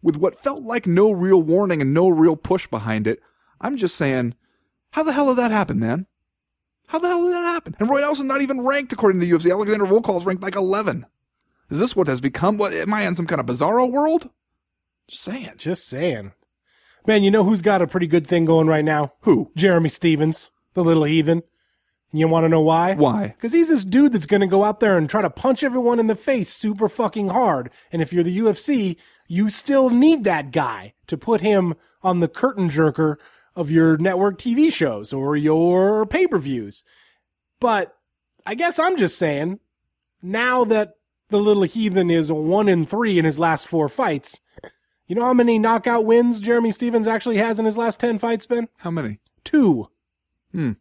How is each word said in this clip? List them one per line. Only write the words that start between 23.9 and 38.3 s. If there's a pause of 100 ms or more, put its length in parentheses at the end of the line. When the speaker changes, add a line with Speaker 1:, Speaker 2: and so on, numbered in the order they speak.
Speaker 2:
that's
gonna
go
out
there
and
try
to
punch
everyone
in
the
face
super
fucking
hard. (200)
And
if
you're
the
U
F
C, (280)
you
still
need
that
guy (140)
to
put
him (280)
on
the
curtain
jerker (400)
of
your
network
T
V
shows
or
your
pay-per-views. (760)
But (500)